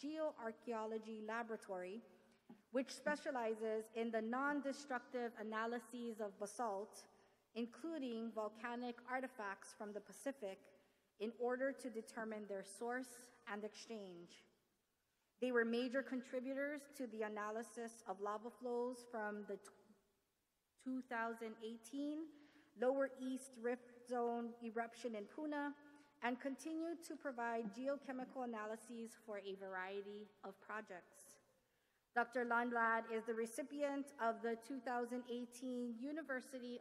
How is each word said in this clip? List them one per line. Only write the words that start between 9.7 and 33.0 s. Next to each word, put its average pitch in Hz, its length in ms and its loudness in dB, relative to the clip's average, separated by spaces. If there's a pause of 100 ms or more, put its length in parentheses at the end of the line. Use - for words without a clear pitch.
from 208 180 -4
the 202 60 -2
Pacific, 202 580 -4 (600)
in 220 220 0
order 247 320 4
to 269 160 -4
determine 220 580 -4
their 196 160 -2 (160)
source 247 300 0 (420)
and 208 140 -2
exchange. 190 800 -8 (960)
They 254 100 4
were 233 140 8
major 240 380 4
contributors 269 800 -2 (160)
to 262 80 0
the 220 160 -4
analysis 220 840 -2
of 190 140 -4
lava 214 300 -2 (100)
flows 240 380 0 (120)
from 208 380 0
the 196 80 -2
t-, - 140 -16 (1120)
two 262 260 0
thousand 226 440 0 (100)
eighteen 277 540 -2 (600)
Lower 262 380 6
East 262 340 -2 (100)
Rift 240 300 0 (160)
Zone 240 420 2 (120)
eruption 233 520 -2
in 208 100 -2
Puna, 294 480 0 (500)
and 247 160 4
continue 320 580 -2 (120)
to 311 80 -6
provide 233 560 0
geochemical 262 720 -2
analyses 226 800 -4
for 208 140 -4
a 190 200 -4
variety 196 720 -4 (160)
of 190 160 -6
projects. - 800 -8 (720)
Doctor 240 300 6
Lundblad 233 580 8 (120)